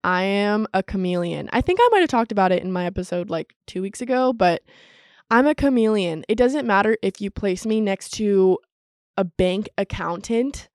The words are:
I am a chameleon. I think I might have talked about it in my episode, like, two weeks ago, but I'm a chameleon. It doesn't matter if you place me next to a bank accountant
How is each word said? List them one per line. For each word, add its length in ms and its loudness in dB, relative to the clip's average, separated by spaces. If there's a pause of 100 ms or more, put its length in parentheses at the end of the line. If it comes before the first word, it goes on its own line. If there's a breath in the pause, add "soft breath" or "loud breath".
I 220 0
am 500 0
a 80 0
chameleon. 720 -4
I 80 0
think 180 0
I 100 6
might 100 4
have 100 2
talked 220 0
about 200 4
it 100 2
in 80 -6
my 140 -4
episode, 460 -6
like, 240 -6 (120)
two 140 -8
weeks 220 -8
ago, 320 0
but 280 2 (680 soft breath)
I'm 160 6
a 80 2
chameleon. 760 0
It 60 2
doesn't 320 2
matter 340 2
if 220 -4
you 80 -6
place 340 -4
me 160 0
next 340 -4
to 440 2 (580)
a 80 0
bank 540 -2
accountant 960 -4